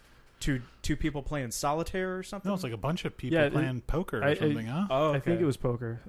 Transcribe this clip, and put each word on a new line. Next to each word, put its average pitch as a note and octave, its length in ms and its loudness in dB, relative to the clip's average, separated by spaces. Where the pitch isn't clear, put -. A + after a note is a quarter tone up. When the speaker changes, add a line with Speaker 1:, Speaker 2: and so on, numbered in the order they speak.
Speaker 1:
two, C3 220 0
two D3 140 0
people D3 260 -2
playing C3 300 -4
solitaire E3 680 -2
or F#3 60 -8
something? F#3+ 260 -6
Speaker 2:
No, G3+ 60 0
it's, F#3 80 -4
like, C3+ 100 -4
a A#2 40 -6
bunch D3+ 280 -2
of D#3 120 -4
people C3 200 2
Speaker 3:
Yeah, D#3 100 8
it, C#3+ 60 0
Speaker 2:
playing C3 280 2
poker D3+ 380 -2
or - 40 0
Speaker 3:
I, C#3 80 4
I - 40 4
Speaker 2:
something, D3 300 0
huh? D3+ 240 0
Speaker 1:
Oh, D3+ 200 4
Speaker 3:
I D3 100 2
think E3 160 2
Speaker 1:
okay. E3+ 80 2
Speaker 3:
it - 20 4
was C3+ 120 2
poker. A#2 520 -2